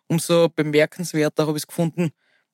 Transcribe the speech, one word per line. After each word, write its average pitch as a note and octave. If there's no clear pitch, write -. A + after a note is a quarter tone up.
umso E3+
bemerkenswerter D3+
hab D3+
ich's D3
gefunden, E3